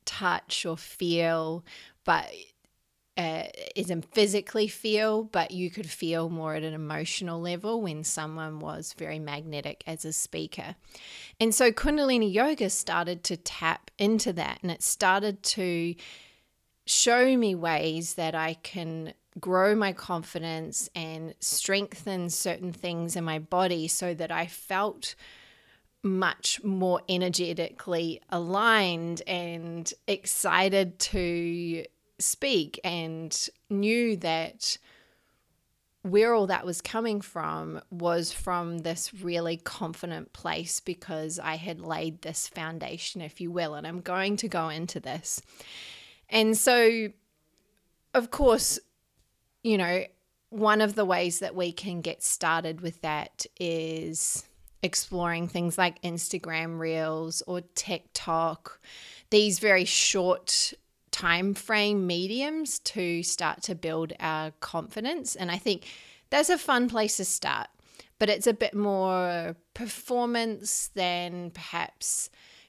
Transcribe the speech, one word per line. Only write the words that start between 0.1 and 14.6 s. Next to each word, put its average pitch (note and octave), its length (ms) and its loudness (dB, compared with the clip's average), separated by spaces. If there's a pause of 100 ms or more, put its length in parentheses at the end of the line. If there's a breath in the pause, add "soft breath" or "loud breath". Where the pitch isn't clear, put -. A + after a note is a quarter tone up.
or E3 100 -4
feel, E3 880 0 (380 loud breath)
but, D#3+ 280 2 (880)
uh, E3 280 -4 (300)
isn't E3+ 380 -4
physically G#3 540 2
feel, A3 560 0
but G3 260 0
you F3+ 220 -4
could F3 180 -8
feel E3 400 -2
more D#3+ 240 -4
at D#3 80 -4
an D#3 140 -6
emotional D#3+ 680 -4
level F#3+ 400 -4
when D#3+ 220 -4
someone D#3 560 -6
was D#3 340 -8
very D#3 240 -8
magnetic D3 680 -8
as D#3+ 180 -8
a D#3+ 80 -6
speaker. - 600 -6 (640 loud breath)
And A3+ 160 4
so B3 160 8
Kundalini C4 600 2
Yoga A#3 380 2
started F3 540 -2
to F3 140 -2
tap - 600 -2
into G#3+ 360 2
that, C#2 280 -4